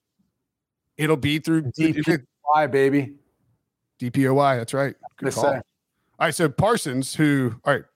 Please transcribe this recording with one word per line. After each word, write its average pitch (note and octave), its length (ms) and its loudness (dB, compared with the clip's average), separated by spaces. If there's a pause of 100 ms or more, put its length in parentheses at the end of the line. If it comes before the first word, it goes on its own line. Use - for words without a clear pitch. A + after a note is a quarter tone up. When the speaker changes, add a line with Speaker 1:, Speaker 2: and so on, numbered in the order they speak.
(960)
Speaker 1:
It'll D#3 220 0
be C#3+ 220 -2
through D#3 360 -2
Speaker 2:
D D#3+ 160 0
P D3+ 220 0
O D#3+ 40 0 (380)
Y, D#3 120 4
baby. C#3 480 2 (840)
Speaker 1:
D B2 100 -6
P C3+ 200 2
O C3 40 2
Y, C#3 220 4
that's A#2 180 -6
right. C3+ 220 -2 (220)
Good C3+ 100 -6
Speaker 2:
They B2+ 80 -4
Speaker 1:
call. A#2 80 0
Speaker 2:
say. C#3 120 2
Speaker 1:
All - 720 -8
right, D#3 80 -2
so E3 120 0
Parsons, C#3+ 680 -2
who, C#3 400 2 (100)
all C#3+ 80 2
right, - 100 -2 (120)